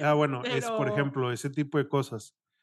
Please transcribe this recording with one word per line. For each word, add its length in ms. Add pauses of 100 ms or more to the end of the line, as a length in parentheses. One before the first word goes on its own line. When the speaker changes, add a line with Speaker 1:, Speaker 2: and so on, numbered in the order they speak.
Speaker 1:
ah, 120
bueno, 340
es, 220
por 180
Speaker 2:
pero 0
Speaker 1:
ejemplo, 440
ese 180
tipo 280
de 100
cosas. 480 (260)